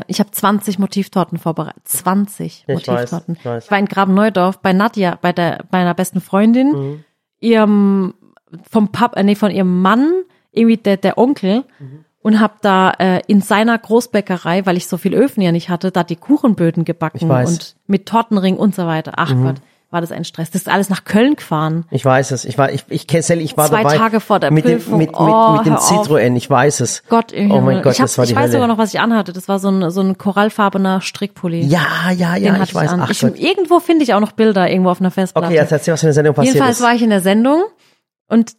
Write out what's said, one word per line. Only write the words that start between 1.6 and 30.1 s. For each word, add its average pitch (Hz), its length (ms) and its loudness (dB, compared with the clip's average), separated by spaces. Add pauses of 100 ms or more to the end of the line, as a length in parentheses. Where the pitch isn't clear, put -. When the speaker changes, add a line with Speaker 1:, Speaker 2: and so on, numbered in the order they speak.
Speaker 1:
Zwanzig 190 800 -4
Speaker 2:
Ich - 220 -6
weiß, - 0 -
Speaker 1:
Motivtorten. 123 500 -4
Speaker 2:
ich - 80 -18
weiß. 120 200 -8
Speaker 1:
Ich - 60 -6
war 202 60 0
in 202 100 0
Graben-Neudorf 190 720 0
bei 190 120 -2
Nadja, 196 500 0
bei 175 120 0
der, 170 360 -4
bei 185 100 0
einer 175 160 0
besten 185 260 -4
Freundin, 233 500 2
Speaker 2:
Mhm. 143 320 -6 (380)
Speaker 1:
ihrem, 208 720 2 (580)
vom 214 220 2
Pap-, - 240 -2
äh, 196 60 0
nee, 202 120 4
von 202 160 0
ihrem 185 300 0
Mann, 233 300 2 (420)
irgendwie 226 240 2
der, 196 180 0
der 190 220 -2
Onkel. 247 480 0 (120)
Speaker 2:
Mhm. 143 280 -20 (160)
Speaker 1:
Und 214 180 2
hab 214 220 -2
da, 190 380 2
äh, 185 280 2
in 202 140 4
seiner 220 360 0
Großbäckerei, 196 880 -2
weil 185 120 0
ich 175 100 -6
so 185 100 -6
viel 175 160 -4
Öfen 196 280 0
ja 175 100 2
nicht 170 180 -2
hatte, 180 220 -4
da 175 120 -2
die 170 120 -6
Kuchenböden 175 680 0
gebacken 160 360 -6
Speaker 2:
Ich 165 60 -2
weiß. 127 220 2
Speaker 1:
und - 260 -6 (120)
mit 196 180 -2
Tortenring 196 520 0
und 196 180 0
so 175 100 -4
weiter. 160 300 -4
Ach 156 180 -2
Speaker 2:
Mhm. 127 100 2
Speaker 1:
Gott, 135 120 0 (340)
war 170 100 -4
das 165 140 -8
ein 170 100 -10
Stress. 165 280 -10
Das 190 100 -4
ist - 80 -12
alles 190 200 0
nach 185 140 -4
Köln 247 320 2
gefahren. 160 560 -4
Speaker 2:
Ich 135 140 -4
weiß 135 260 2
es. 127 140 -6
Ich 131 120 -6
war, 135 140 2
ich, - 160 -8
ich - 200 -8
kenn 165 160 0
Sally, 170 180 0
ich 156 160 -6
war 151 100 2
Speaker 1:
Zwei 214 160 2
Speaker 2:
dabei. 147 140 2
Speaker 1:
Tage 220 240 2
vor 196 180 0
der 147 120 0
Speaker 2:
Mit 156 140 4
dem, - 120 2
Speaker 1:
Prüfung. 208 220 -2
Speaker 2:
mit, 160 100 0
mit, - 100 -12
Speaker 1:
Oh, 220 380 4
Speaker 2:
mit 220 80 0
dem 220 80 2
Speaker 1:
hör - 80 0
auf. 208 280 2
Speaker 2:
Citroën, 123 280 2
ich - 120 -6
weiß 139 300 2
es. - 300 -4
Speaker 1:
Gott 226 240 0
im 202 180 0
Speaker 2:
Oh 202 40 2
mein 127 100 2
Speaker 1:
Himmel. 131 180 2
Speaker 2:
Gott, 127 100 4
Speaker 1:
Ich 127 60 -2
hab, 262 60 4
Speaker 2:
das - 120 -4
war 123 80 2
die 120 60 -2
Speaker 1:
ich 113 60 0
weiß 285 60 2
Speaker 2:
Hölle. 240 100 0
Speaker 1:
sogar 247 140 2
noch, 226 100 0
was 214 160 -2
ich 165 80 -2
anhatte. 208 320 0
Das 185 160 -12
war 196 100 0
so 190 100 -2
ein, 190 220 0
so 185 80 -4
ein 190 180 0